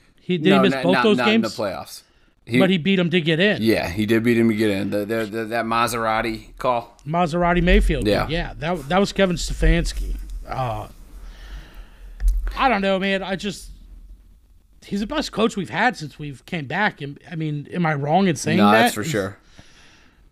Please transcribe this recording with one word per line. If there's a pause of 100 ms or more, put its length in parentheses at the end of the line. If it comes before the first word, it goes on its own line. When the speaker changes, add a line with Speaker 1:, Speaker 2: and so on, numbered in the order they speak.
(220)
Speaker 1:
He,
did
Speaker 2:
No,
Speaker 1:
he
miss
Speaker 2:
not,
Speaker 1:
both
Speaker 2:
not,
Speaker 1:
those
Speaker 2:
not
in
Speaker 1:
games?
Speaker 2:
the
playoffs. (420)
He,
Speaker 1:
But
he
beat
him
to
get
in.
Speaker 2:
Yeah,
he
did
beat
him
to
get
in.
The,
the,
the,
that
Maserati
call. (100)
Speaker 1:
Maserati
Mayfield.
Speaker 2:
Yeah.
Speaker 1:
Yeah,
that,
that
was
Kevin
Stefanski. (300)
Uh, (1700)
I
don't
know,
man.
I
just, (1120)
he's
the
best
coach
we've
had
since
we've
came
back.
And, (100)
I
mean,
am
I
wrong
in
saying
Speaker 2:
No,
Speaker 1:
that?
Speaker 2:
that's
for
Speaker 1:
Is
Speaker 2:
sure. (920)